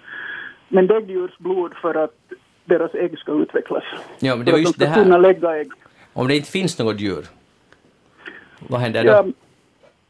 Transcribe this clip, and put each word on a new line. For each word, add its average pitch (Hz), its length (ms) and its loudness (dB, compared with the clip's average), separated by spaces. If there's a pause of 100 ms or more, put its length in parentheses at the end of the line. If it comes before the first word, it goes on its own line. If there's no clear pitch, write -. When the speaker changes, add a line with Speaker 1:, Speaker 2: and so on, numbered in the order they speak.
(680)
Speaker 1:
Men 185 180 4
däggdjursblod 185 880 -4
för 165 200 -4
att 156 200 -4 (500)
deras 165 300 0
ägg 170 240 -4
ska - 140 -10
utvecklas. - 520 -2 (340)
Speaker 2:
Ja, 131 180 -2
men 120 80 -6
det 147 60 2
Speaker 1:
För - 20 4
Speaker 2:
var 156 60 4
Speaker 1:
att 160 80 2
Speaker 2:
just 170 120 -2
Speaker 1:
de - 60 2
ska - 0 -
Speaker 2:
det 143 120 2
här. 214 60 6
Speaker 1:
kunna 185 160 6
lägga 175 380 4
ägg. 151 140 -8 (420)
Speaker 2:
Om 123 160 -2
det 139 80 2
inte 143 140 -4
finns 190 280 -4
något 107 220 -2
djur, 92 260 -6 (1300)
vad 123 220 -6
händer 113 240 -2
då? - 60 6
Speaker 1:
Ja, 208 140 6 (840)